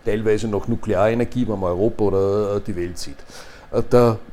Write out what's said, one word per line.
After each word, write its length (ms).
teilweise 440
noch 200
Nuklearenergie, 800
wenn 120
man 100
Europa 360
oder, 500
äh, 60
die 140
Welt 220
sieht. 200
Äh, 120
der 340